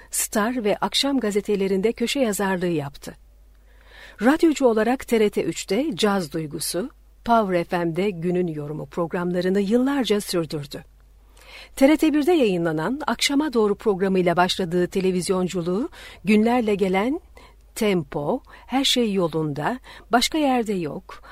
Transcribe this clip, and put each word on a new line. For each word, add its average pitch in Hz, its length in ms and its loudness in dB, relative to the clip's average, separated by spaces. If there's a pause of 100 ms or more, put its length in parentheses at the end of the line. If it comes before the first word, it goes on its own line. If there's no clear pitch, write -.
(120)
Star 233 520 -2
ve 202 140 0
Akşam 277 420 0
gazetelerinde 196 720 0
köşe - 280 -4
yazarlığı 185 480 0
yaptı. 147 480 -6 (1040)
Radyocu 285 440 4
olarak 226 420 2
T 226 120 2
R 208 100 4
T 202 140 -2
üçte 214 520 -4
Caz 196 380 0
Duygusu, 160 560 -6 (360)
Power 202 380 2
F 175 220 -2
M'de 170 240 -2
Günün 180 380 -2
Yorumu 151 380 -8
programlarını 180 720 -2
yıllarca 220 640 0
sürdürdü. 156 600 -6 (920)
T 269 120 6
R 302 100 6
T 311 160 2
birde 302 180 2
yayınlanan 185 760 2
Akşama 285 460 0
Doğru 208 220 2
programıyla 185 640 2
başladığı 180 500 0
televizyonculuğu 185 1000 -2 (360)
günlerle 214 500 4
gelen 202 460 0 (540)
Tempo, 185 680 -2 (220)
Her 269 180 0
Şey 240 300 2
Yolunda, 160 640 -2 (320)
Başka 240 260 2
Yerde 254 360 0
Yok, 175 580 -8